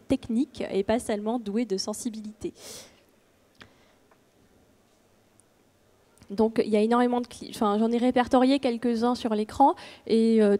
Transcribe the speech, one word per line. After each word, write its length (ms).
techniques 640
et 120
pas 160
seulement 400
doués 260
de 100
sensibilité. 800
Donc, 360
il 60
y 60
a 20
énormément 400
de 80
cli-, 260
enfin, 240
j'en 140
ai 60
répertorié 600
quelques-uns 540
sur 220
l'écran, 400
et, 340
euh, 180